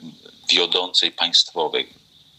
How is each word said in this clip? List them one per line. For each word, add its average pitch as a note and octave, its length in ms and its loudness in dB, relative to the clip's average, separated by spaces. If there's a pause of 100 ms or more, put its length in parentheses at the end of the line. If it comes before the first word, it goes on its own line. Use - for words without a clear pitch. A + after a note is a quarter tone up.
(480)
wiodącej, F2 640 0
państwowej. D#2+ 760 0 (500)